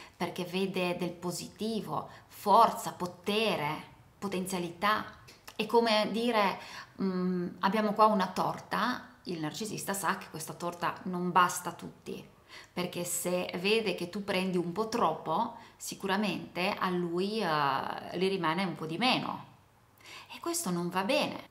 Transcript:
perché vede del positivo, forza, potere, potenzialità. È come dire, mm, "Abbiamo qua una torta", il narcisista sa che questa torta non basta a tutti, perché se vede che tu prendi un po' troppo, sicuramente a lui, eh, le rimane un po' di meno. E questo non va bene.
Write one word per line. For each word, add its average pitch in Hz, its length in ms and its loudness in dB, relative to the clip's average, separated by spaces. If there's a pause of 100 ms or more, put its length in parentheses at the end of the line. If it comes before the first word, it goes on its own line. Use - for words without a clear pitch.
(160)
perché 175 280 -4
vede 180 520 -2
del 175 140 -2
positivo, 175 1000 -6 (200)
forza, 311 640 4
potere, 180 920 0 (360)
potenzialità. 190 840 -2 (520)
È 214 80 -2
come 214 480 4
dire, 214 460 4 (420)
mm, 185 480 0 (120)
"Abbiamo 208 340 2
qua 214 120 8
una 196 220 4
torta", 185 840 -2 (100)
il 170 160 -6
narcisista 156 540 -6
sa 190 240 0
che - 120 -14
questa 160 220 -8
torta 175 420 -4 (100)
non 180 280 0
basta 175 380 4
a - 20 -4
tutti, - 520 -12 (480)
perché 175 320 -4
se 180 540 0
vede 202 360 2
che 175 160 -4
tu 208 120 -4
prendi 185 360 0
un 175 140 0
po' 214 160 -2
troppo, 185 680 0 (200)
sicuramente 190 1000 -2
a 185 120 0
lui, 180 500 0
eh, 196 60 2
le 151 800 0
rimane 180 360 2
un 170 100 -2
po' 156 100 -8
di 160 140 -4
meno. - 560 0 (800)
E - 60 -14
questo 339 280 -2
non 175 220 0
va 185 140 0
bene. 254 460 0